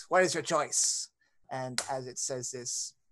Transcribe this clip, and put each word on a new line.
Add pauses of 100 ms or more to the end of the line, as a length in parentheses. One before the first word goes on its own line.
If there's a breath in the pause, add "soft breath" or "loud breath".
What
is
your
choice? (420)
And (100)
as
it
says
this, (180)